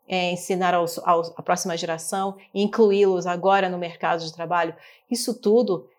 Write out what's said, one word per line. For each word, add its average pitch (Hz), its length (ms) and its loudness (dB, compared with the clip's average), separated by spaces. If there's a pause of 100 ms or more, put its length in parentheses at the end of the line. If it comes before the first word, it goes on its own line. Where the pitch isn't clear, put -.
é, 180 240 -2
ensinar 180 420 -2
aos, 170 260 0
aos, 170 360 0
a - 60 -12
próxima 175 340 -2
geração, 175 600 -4 (180)
incluí-los 202 720 4
agora 185 420 2
no 180 100 -6
mercado 165 460 -4
de 160 100 -12
trabalho. 170 420 -2 (340)
Isso 240 240 -4
tudo 208 640 0